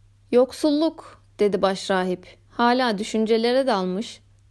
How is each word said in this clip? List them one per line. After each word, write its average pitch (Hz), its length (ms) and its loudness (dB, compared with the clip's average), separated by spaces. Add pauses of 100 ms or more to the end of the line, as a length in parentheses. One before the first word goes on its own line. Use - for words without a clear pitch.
(320)
"Yoksulluk," 294 880 0 (160)
dedi 202 240 2
başrahip, 185 640 -2 (240)
hala 240 480 0
düşüncelere 226 680 0
dalmış, 196 540 -4 (300)